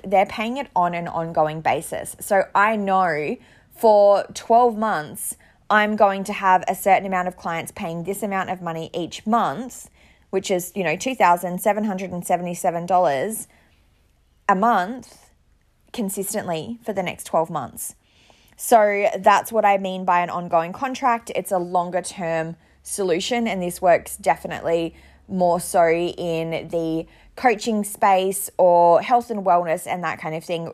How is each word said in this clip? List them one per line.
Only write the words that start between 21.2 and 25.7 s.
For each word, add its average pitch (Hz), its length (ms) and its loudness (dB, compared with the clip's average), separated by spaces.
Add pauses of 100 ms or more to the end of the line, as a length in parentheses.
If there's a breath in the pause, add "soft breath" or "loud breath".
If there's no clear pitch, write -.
It's - 160 -4
a 190 60 0
longer 175 460 -2
term 165 520 -4 (280 soft breath)
solution, 202 640 -2
and 190 160 -4
this 175 180 -6
works 170 340 2
definitely 165 800 -2 (340 soft breath)
more 180 320 2
so 175 300 2